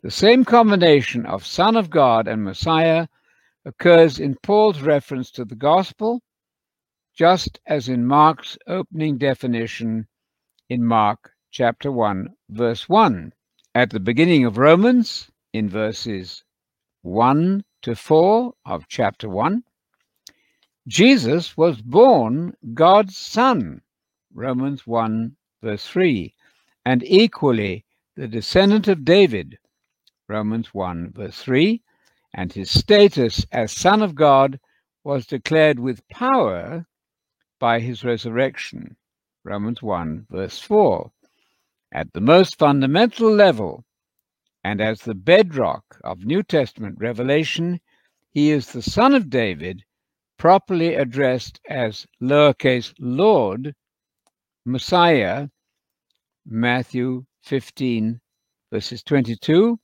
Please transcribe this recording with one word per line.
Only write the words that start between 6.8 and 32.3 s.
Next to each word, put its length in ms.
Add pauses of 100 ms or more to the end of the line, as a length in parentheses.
just 520
as 220
in 180
Mark's 500 (100)
opening 520
definition 880 (600)
in 160
Mark 480 (180)
chapter 400
one, 380 (220)
verse 380
one. 440 (420)
At 160
the 80
beginning 460
of 140
Romans, 720 (240)
in 160
verses 760 (560)
one 640 (180)
to 140
four 560 (140)
of 220
chapter 400
one, 360 (1200)
Jesus 680
was 240
born 720 (200)
God's 420
Son, 640 (540)
Romans 520
one, 480 (280)
verse 240
three, 480 (500)
and 180
equally 840 (280)
the 140
descendant 580
of 180
David, 540 (720)
Romans 460
one, 400
verse 240
three, 440 (520)